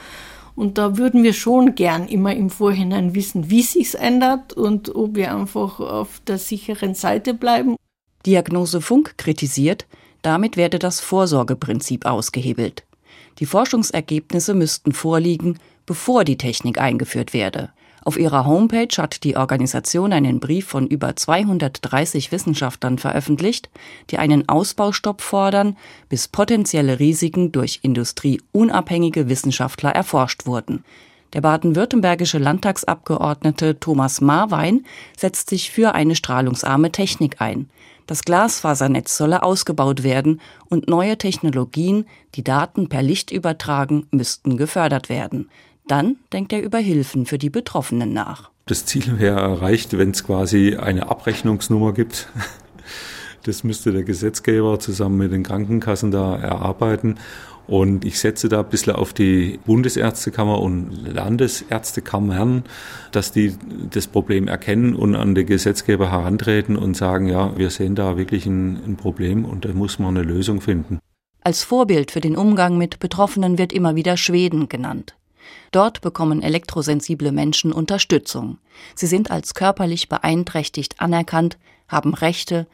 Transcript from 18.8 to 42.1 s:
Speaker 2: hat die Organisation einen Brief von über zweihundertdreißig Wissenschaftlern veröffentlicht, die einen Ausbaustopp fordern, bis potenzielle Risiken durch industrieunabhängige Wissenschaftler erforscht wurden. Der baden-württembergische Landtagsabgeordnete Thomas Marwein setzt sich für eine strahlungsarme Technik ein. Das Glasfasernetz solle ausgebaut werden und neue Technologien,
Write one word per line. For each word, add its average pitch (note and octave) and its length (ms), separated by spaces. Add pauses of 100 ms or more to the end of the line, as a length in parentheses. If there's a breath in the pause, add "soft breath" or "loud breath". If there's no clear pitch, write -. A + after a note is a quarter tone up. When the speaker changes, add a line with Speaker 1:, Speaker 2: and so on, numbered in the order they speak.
Speaker 2:
hat D3+ 260
die C#3 140
Organisation C3+ 760
einen C#3 280
Brief E3 260
von C3 220
über B2+ 260
zweihundertdreißig D#3+ 1160
Wissenschaftlern C3 640
veröffentlicht, D3 720 (400 loud breath)
die - 80
einen D3 300
Ausbaustopp G3+ 720
fordern, G3+ 560 (320 loud breath)
bis - 180
potenzielle E3+ 720
Risiken D#3+ 540
durch B2 300
industrieunabhängige D#3+ 1500
Wissenschaftler C3 600
erforscht C#3+ 560
wurden. B2 360 (520 soft breath)
Der D3+ 60
baden-württembergische E3+ 1000
Landtagsabgeordnete D#3 1400
Thomas C3+ 420
Marwein F3 640 (320 loud breath)
setzt - 340
sich F#3 200
für A3+ 240
eine D#3 220
strahlungsarme C3 760
Technik F3+ 500
ein. A2 300 (380 soft breath)
Das D3+ 140
Glasfasernetz D3+ 920
solle D#3 260
ausgebaut D3 600
werden C3+ 360 (280 loud breath)
und F3 200
neue F#3 300
Technologien, E3+ 880 (300 soft breath)